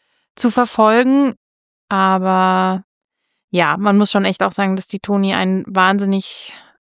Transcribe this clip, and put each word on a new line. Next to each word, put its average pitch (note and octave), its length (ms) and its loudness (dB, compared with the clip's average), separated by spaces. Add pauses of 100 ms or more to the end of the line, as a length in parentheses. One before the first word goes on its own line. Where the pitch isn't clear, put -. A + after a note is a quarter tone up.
(360)
zu A#3+ 140 0
verfolgen. B3 840 2 (540)
Aber F#3 960 0 (640)
ja, D#3+ 260 0
man G3+ 220 2
muss G#3 140 2
schon G3 120 2
echt F#3+ 200 -2
auch G3 80 -2
sagen, F#3+ 240 -2
dass F#3+ 100 -8
die G3 140 -10
Toni G3 340 -2
ein F#3+ 320 -2
wahnsinnig, G3 880 -2 (460)